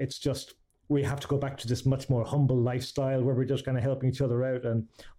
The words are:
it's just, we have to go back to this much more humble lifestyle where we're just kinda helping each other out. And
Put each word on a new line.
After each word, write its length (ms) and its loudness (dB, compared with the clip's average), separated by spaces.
it's 180 -6
just, 360 -6
we 160 2
have 160 -2
to 80 -8
go 80 2
back 220 -4
to 100 -8
this 180 -2
much 240 2
more 140 2
humble 320 4
lifestyle 640 0
where 120 2
we're 100 2
just 200 -2
kinda 160 0
helping 280 0
each 120 0
other 240 2
out. 200 -2
And 240 0